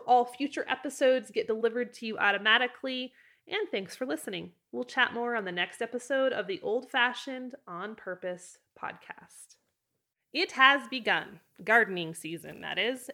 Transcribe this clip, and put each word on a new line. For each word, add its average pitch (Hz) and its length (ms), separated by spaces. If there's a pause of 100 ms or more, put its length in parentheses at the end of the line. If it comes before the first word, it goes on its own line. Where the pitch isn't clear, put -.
all 240 200
future 285 420
episodes 262 640
get 220 160
delivered 226 460
to - 120
you 220 120
automatically. 240 960 (340)
And 415 240
thanks 196 240
for 262 100
listening. 196 460 (200)
We'll 240 120
chat 247 300
more 240 220
on 208 100
the 180 60
next 175 300
episode 254 520
of 190 140
the 190 140
Old 240 300
Fashioned 254 640 (100)
on 196 300
Purpose 180 600 (200)
podcast. - 760 (760)
It 330 200
has 269 380
begun, 208 500 (240)
gardening 185 500
season, 165 480
that 160 160
is, 247 360